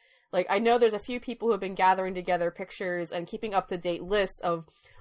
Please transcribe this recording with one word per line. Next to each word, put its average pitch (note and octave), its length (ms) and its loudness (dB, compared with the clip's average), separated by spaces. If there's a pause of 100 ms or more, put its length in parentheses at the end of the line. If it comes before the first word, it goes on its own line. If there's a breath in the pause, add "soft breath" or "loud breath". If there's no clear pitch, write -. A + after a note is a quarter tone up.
(340 soft breath)
Like, F#3 160 2
I G3+ 100 2
know A#3 180 4
there's A#3 140 6
a G#3 80 -4
few B3 220 -6
people A#3 260 -6
who A3+ 60 4
have F#3+ 80 -2
been F#3+ 140 -6
gathering F#3+ 380 4
together F3 380 0
pictures F3 600 -6
and F3 120 -6
keeping G#3+ 280 -8
up-to-date F3+ 500 -2
lists F#3+ 380 0
of E3+ 240 -2 (360 soft breath)